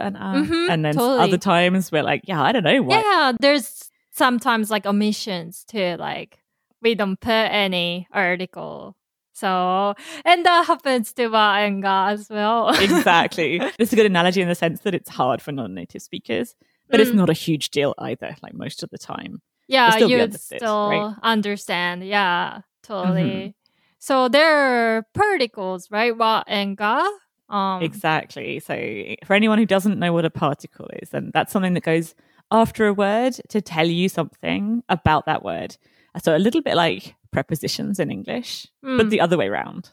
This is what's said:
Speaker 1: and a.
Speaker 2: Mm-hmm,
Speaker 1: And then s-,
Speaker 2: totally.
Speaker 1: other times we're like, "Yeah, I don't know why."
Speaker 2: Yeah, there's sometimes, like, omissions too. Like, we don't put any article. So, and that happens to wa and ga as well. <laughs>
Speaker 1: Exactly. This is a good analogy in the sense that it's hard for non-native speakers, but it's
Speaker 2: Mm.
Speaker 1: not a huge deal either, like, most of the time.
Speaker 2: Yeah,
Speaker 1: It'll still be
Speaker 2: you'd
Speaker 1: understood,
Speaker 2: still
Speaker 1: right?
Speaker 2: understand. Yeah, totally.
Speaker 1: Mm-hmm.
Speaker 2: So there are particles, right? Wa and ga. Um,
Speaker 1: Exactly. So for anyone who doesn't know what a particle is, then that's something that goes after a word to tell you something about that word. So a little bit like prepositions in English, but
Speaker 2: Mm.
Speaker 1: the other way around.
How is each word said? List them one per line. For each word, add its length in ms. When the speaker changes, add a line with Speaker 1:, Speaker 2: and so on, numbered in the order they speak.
Speaker 1:
and 100
a. 40
Speaker 2:
Mm-hmm, 500
Speaker 1:
And 140
then 60
s-, 60
Speaker 2:
totally. 320
Speaker 1:
other 100
times 520
we're 140
like, 200
"Yeah, 180
I 100
don't 100
know 200
why." 180
Speaker 2:
Yeah, 400
there's 500
sometimes, 580
like, 160
omissions 800
too. 340
Like, 400
we 120
don't 260
put 120
any 600
article. 840
So, 600
and 220
that 200
happens 480
to 140
wa 280
and 260
ga 280
as 200
well. 380
<laughs> 120
Speaker 1:
Exactly. 760
This 100
is 60
a 20
good 100
analogy 360
in 60
the 60
sense 280
that 120
it's 160
hard 320
for 80
non-native 520
speakers, 520
but 120
it's 100
Speaker 2:
Mm. 40
Speaker 1:
not 40
a 20
huge 240
deal 280
either, 460
like, 100
most 300
of 60
the 80
time. 440
Speaker 2:
Yeah, 220
Speaker 1:
It'll 100
still 100
be 60
Speaker 2:
you'd 160
Speaker 1:
understood, 300
Speaker 2:
still 300
Speaker 1:
right? 240
Speaker 2:
understand. 840
Yeah, 540
totally. 380
Speaker 1:
Mm-hmm. 0
Speaker 2:
So 300
there 240
are 160
particles, 760
right? 260
Wa 300
and 300
ga. 260
Um, 340
Speaker 1:
Exactly. 800
So 160
for 100
anyone 240
who 80
doesn't 320
know 140
what 140
a 40
particle 580
is, 80
then 240
that's 160
something 240
that 80
goes 320
after 340
a 60
word 420
to 140
tell 260
you 220
something 800
about 360
that 160
word. 340
So 140
a 20
little 240
bit 140
like 400
prepositions 640
in 140
English, 540
but 240
Speaker 2:
Mm. 40
Speaker 1:
the 120
other 160
way 100
around. 440